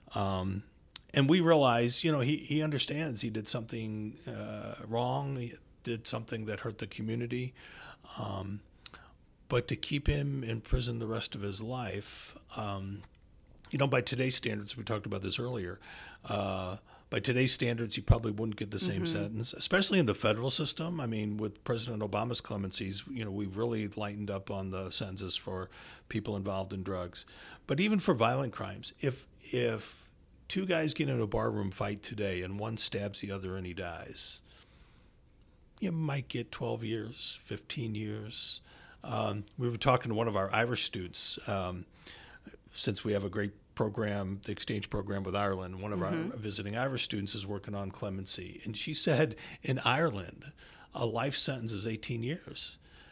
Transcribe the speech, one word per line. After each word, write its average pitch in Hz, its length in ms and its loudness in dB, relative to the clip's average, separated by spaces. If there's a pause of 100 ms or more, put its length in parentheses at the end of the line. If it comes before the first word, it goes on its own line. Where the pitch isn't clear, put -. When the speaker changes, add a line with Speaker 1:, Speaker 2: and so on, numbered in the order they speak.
(140)
Speaker 1:
Um, 98 480 0 (500)
and 135 160 8
we 180 120 8
realized, 127 640 8
you 160 80 4
know, 147 80 4
he, 135 160 4
he 143 260 0
understands 147 600 0
he 117 80 0
did 107 180 -2
something, 110 720 -4 (100)
uh, 107 460 -6 (120)
wrong. 127 500 0
He 120 180 -6 (300)
did 117 240 -2
something 113 380 -4
that 104 140 -2
hurt 107 180 -4
the 110 100 -4
community. 120 640 -2 (640)
Um, 98 420 -4 (880)
but 123 200 4
to 120 80 0
keep - 320 0
him 143 340 2
in 113 180 -2
prison 120 380 2
the 113 80 -2
rest 110 300 -2
of 101 60 -6
his 101 200 -2
life, 110 720 -6 (200)
um, 98 460 -4 (680)
you 143 80 2
know, 139 80 6
by 131 140 4
today's 127 340 2
standards, 104 420 -2
we 117 60 -6
talked 104 240 0
about 101 160 -2
this 95 160 0
earlier, 113 400 -4 (500)
uh, 95 500 0 (300)
by 117 120 0
today's 127 320 4
standards, 117 420 0
he - 60 -2
probably 113 320 6
wouldn't 107 240 -2
get 104 160 -6
the 98 80 -2
same 92 220 0
Speaker 2:
Mm-hmm. 170 100 0
Speaker 1:
sentence, 110 400 -2
especially 190 480 4
in 147 60 6
the 104 80 6
federal 113 360 4
system. 165 500 0
I 131 60 -2
mean, 107 300 0
with 107 260 -4
President 113 400 -2
Obama's 107 380 0
clemencies, 98 680 -2
you 127 160 -4
know, 104 60 -4
we've 98 260 -2
really 110 380 0
lightened 104 360 -4
up 98 200 -4
on 98 220 -2
the 92 180 -4
sentences 95 460 -2
for 92 340 -4 (380)
people 107 260 0
involved 95 380 0
in 95 100 -2
drugs. 90 420 -4 (440)
But 143 100 4
even 208 220 6
for 190 120 6
violent 120 400 4
crimes, 104 480 -8
if, 135 240 -2 (160)
if 117 640 -2 (440)
two 190 180 0
guys 160 280 2
get 147 140 2
in 127 120 2
a 110 80 2
barroom 107 420 2
fight 101 320 -2
today 98 400 -2
and 98 160 -4
one 110 180 -2
stabs 101 440 -2
the 101 100 -4
other 95 260 -4
and 95 80 -4
he 90 80 -4
dies, 85 680 -8 (1400)
you 185 140 0
might 143 360 0
get 120 220 -4
twelve 117 320 -2
years, 110 600 -4
fifteen 113 500 -4
years. 107 680 -4 (420)
Um, 107 400 0 (140)
we 123 100 2
were 120 80 0
talking 127 320 4
to 113 60 0
one 113 120 2
of 107 80 2
our 98 160 2
Irish 113 340 4
students, - 640 -4
um, 92 380 -2 (880)
since - 320 -2
we 107 80 2
have 101 120 2
a 101 40 0
great 101 240 -2 (220)
program, 101 680 0
the - 80 -4
exchange - 360 -4
program 98 340 -2
with 92 140 -2
Ireland, 92 460 0
one 104 100 -2
of 98 60 0
Speaker 2:
Mm-hmm. 160 320 0
Speaker 1:
our 254 80 -6
visiting 104 400 -2
Irish 131 260 0
students 98 300 -2
is 98 120 -6
working 101 280 -6
on 101 160 -4
clemency. 95 720 -6
And 107 100 -6
she - 200 -4
said, 151 420 4 (260)
"In 131 220 2
Ireland, 120 640 2 (440)
a - 100 0
life 117 320 0
sentence 117 360 0
is 98 140 -2
eighteen 113 360 -2
years." - 560 -6 (340)